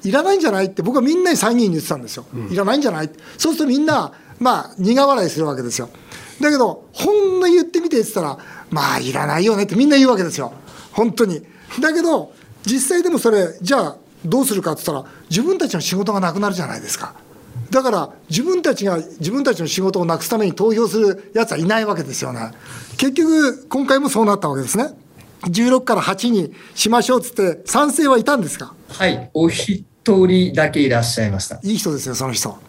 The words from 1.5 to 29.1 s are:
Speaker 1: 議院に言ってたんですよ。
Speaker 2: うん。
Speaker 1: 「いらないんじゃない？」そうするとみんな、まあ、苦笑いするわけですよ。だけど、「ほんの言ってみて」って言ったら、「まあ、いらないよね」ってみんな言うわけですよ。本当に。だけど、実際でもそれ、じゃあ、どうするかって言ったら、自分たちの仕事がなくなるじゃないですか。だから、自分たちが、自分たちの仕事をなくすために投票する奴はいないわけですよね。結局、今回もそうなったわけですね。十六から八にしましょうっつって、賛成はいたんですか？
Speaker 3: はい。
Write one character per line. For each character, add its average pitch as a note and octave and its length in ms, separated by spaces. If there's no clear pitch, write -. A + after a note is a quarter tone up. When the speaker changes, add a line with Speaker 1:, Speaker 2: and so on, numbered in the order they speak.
Speaker 1:
議 A#3 80
院 F#3 60
に D#3+ 60
言 D3 40
っ - 20
て - 60
た E3 60
ん B2+ 60
で A#2 60
す - 80
よ。 A#2+ 180
Speaker 2:
う A#2+ 40
ん。 A2+ 160
Speaker 1:
「い - 20
ら G3 80
な A3 120
い - 20
ん D4 40
じ C4 60
ゃ G3+ 40
な D#3 120
い？」 D#3 60
そ D#4+ 140
う - 20
す - 60
る D4+ 60
と B3 40
み B3+ 80
ん D4+ 80
な、 D4+ 260
ま A#3 320
あ、 - 60
苦 A#3+ 280
笑 B3 200
い D3+ 40
す D3+ 100
る D#3 80
わ C#3 80
け B2+ 80
で A#2+ 80
す - 80
よ。 A#2+ 100
だ D4 120
け C#4+ 60
ど、 A3 360
「ほ F#4 180
ん G4 280
の F4+ 80
言 E4+ 160
っ - 20
て E4+ 140
み E4 100
て」 D4+ 120
っ - 20
て - 0
言 - 80
っ - 20
た F#3+ 80
ら、 C#3+ 160
「ま D3 240
あ、 B2+ 60
い B2+ 120
ら C#3+ 140
な D3 140
い F#3+ 60
よ A3 120
ね」 G3+ 80
っ - 0
て F3 100
み B3+ 100
ん D4+ 40
な C#4+ 80
言 C4+ 100
う - 20
わ A3+ 80
け F#3 60
で E3 80
す - 60
よ。 C3+ 160
本 A3 220
当 A#3 120
に。 E3+ 160
だ D#4 140
け E4 80
ど、 D4+ 320
実 C4+ 300
際 F4 80
で F4+ 60
も D#4 80
そ A3+ 140
れ、 F#3 300
じ G3 120
ゃ C4 60
あ、 D3+ 180
ど G#3+ 160
う B3 40
す G#3 80
る F#3+ 80
か D#3+ 120
っ - 20
て - 100
言 D#3 80
っ C3 100
た - 0
ら、 - 120
自 F3 120
分 F4+ 160
た D#4 120
ち - 40
の E3+ 80
仕 - 140
事 G3+ 160
が G3+ 80
な F3 140
く G3 60
な G#3 100
る F#3 60
じ F3+ 60
ゃ C3 60
な A#2 100
い - 40
で - 80
す - 100
か。 - 160
だ B3+ 100
か B3+ 100
ら、 E3 180
自 F3 140
分 F4+ 180
た D4 140
ち G3+ 100
が、 F3+ 120
自 D#3+ 340
分 C#4 120
た B3 120
ち D#3+ 60
の D#3 60
仕 F#3 140
事 F#3+ 180
を F3 60
な E3 120
く E3 60
す - 60
た A3+ 80
め G#3+ 80
に E3+ 80
投 A3 200
票 A3 140
す F3+ 100
る G3 360
奴 F#3 200
は D3 60
い D#3+ 40
な G#3+ 160
い G#3+ 60
わ G#3 100
け D#3+ 80
で C3+ 100
す - 80
よ B2+ 120
ね。 A2+ 180
結 C4+ 160
局、 D#4 540
今 C4+ 200
回 C4+ 120
も C#4 100
そ G#3 120
う A3 40
な G3+ 100
っ G3+ 40
た E3 100
わ C3+ 80
け C3+ 40
で B2 60
す - 100
ね。 C4+ 120
十 A3+ 200
六 B3+ 140
か A#3 120
ら E3+ 60
八 G3 280
に F#3+ 220
し - 140
ま A#3 120
し - 80
ょ B3+ 80
う - 40
っ - 20
つ - 80
っ - 20
て、 F3+ 320
賛 C#4+ 280
成 D#4 140
は B3+ 100
い A3+ 60
た C#4+ 120
ん A#3 60
で D3+ 80
す - 100
か？ - 140
Speaker 3:
は F#3+ 180
い。 B2 260